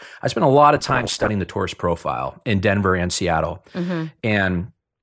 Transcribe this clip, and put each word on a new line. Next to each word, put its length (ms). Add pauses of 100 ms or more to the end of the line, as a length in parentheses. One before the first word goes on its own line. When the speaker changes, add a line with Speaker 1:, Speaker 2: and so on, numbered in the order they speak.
(220)
Speaker 1:
I 60
spent 180
a 40
lot 260
of 60
time 260
studying 320
the 60
tourist 340
profile 680
in 140
Denver 360
and 160
Seattle. 520 (100)
Speaker 2:
Mm-hmm. 340 (160)
Speaker 1:
And 480 (320)